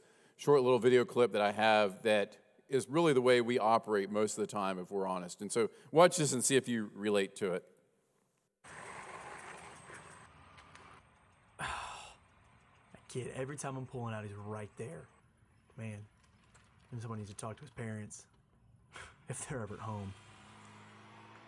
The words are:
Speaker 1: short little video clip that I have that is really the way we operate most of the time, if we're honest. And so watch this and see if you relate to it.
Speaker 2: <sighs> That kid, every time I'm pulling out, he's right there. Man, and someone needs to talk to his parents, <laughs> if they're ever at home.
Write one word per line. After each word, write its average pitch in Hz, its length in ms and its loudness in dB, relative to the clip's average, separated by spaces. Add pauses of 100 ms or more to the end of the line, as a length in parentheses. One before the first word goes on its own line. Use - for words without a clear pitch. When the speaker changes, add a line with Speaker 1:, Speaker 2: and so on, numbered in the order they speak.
(360)
Speaker 1:
short 143 280 6
little 123 160 6
video 123 260 6
clip 120 260 2
that 104 100 2
I 101 120 4
have 107 500 4
that 107 360 2 (280)
is 127 220 -2
really 160 240 4
the 127 80 4
way 123 200 6
we 120 180 0
operate 107 500 2
most 107 280 0
of 107 40 -2
the 98 60 -2
time, 98 320 -2
if 90 120 -10
we're 98 160 -2
honest. 90 340 -8
And 101 100 -8
so 113 180 0 (220)
watch 170 260 6
this 139 160 0
and 123 100 -2
see 135 120 2
if 123 120 2
you 113 280 -2
relate 101 420 0
to 95 160 -2
it. 87 100 -4 (4000)
Speaker 2:
<sighs> - 0 -
That - 100 -6 (1400)
kid, 123 280 -8
every 131 220 -8
time 135 200 -8
I'm 131 80 -8
pulling 117 280 -8
out, 107 100 -8
he's 104 100 -12
right 104 440 -12
there. 82 300 -14 (680)
Man, 110 220 -12 (920)
and 120 100 -10
someone 110 180 -8
needs 104 100 -10
to 104 60 -14
talk 110 220 -10
to - 40 -20
his 139 100 -20
parents, 110 540 -12 (520)
<laughs> - 520 -20
if - 180 -12
they're 131 140 -8
ever 101 140 -10
at - 40 -16
home. 104 340 -10 (1300)